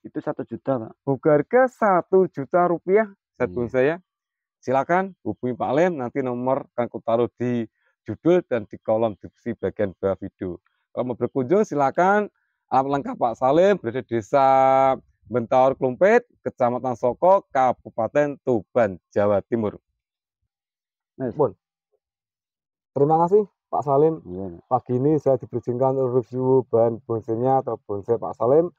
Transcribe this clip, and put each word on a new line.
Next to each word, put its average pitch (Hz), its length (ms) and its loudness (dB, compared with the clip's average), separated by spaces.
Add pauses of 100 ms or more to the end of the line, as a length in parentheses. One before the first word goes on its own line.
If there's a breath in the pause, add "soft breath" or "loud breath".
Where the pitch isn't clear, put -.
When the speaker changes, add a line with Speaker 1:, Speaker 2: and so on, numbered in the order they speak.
Speaker 1:
Itu - 180 -14
satu 143 240 -8
juta, - 340 -6
Pak. 113 140 -10 (140)
Speaker 2:
Buka 139 320 -2
harga 247 320 2
satu 190 580 2
juta 175 380 -2
rupiah, 180 420 0 (300)
sahabat 123 120 -2
Speaker 1:
Iya. 92 60 -12
Speaker 2:
bonsai 120 380 0
ya. 175 40 -10 (640)
Silakan 170 640 -2
hubungi 123 320 -6
Pak 113 240 -4
Lim, 165 240 0
nanti 123 180 -6
nomor 131 540 -4
akan 120 160 -4
kutaruh 117 480 -2
di 120 260 -2 (400)
judul 165 460 0
dan 113 160 -4
di - 160 -20
kolom 110 400 -2
deskripsi - 340 -12
bagian 98 460 -4
bawah 95 160 -2
video. 90 400 -10 (400)
Kalau 123 160 -4
mau - 40 -18
berkunjung, 135 440 -2
silakan. 185 640 0 (440)
Alamat 139 320 0
lengkap 247 160 -8
Pak 120 160 -2
Salim 165 480 2
berada 117 240 -6
di - 160 -12
Desa 135 240 2 (800)
Bentaur 127 480 2
Klumpit, 180 480 2 (240)
Kecamatan 123 480 -2
Soko, 170 560 2
Kabupaten 131 960 -2
Tuban, 110 640 -2
Jawa 104 320 0
Timur. 110 400 -4 (1400)
Speaker 1:
Mas. 123 160 -6
Speaker 2:
Pun. 120 240 -2 (1400)
Terima 156 320 2
kasih 202 240 2 (240)
Pak - 80 -2
Salim. 147 400 2
Speaker 1:
Iya, 90 320 -10
Pak. 85 160 -20
Speaker 2:
Pagi 123 320 -2
ini 151 160 2
saya 135 240 0
diberikan 123 560 -2
review 127 720 0
bahan 113 400 0
bonsainya 117 560 -2
atau 113 160 -8
bonsai 101 400 -4
Pak 98 160 -10
Salim. 147 420 2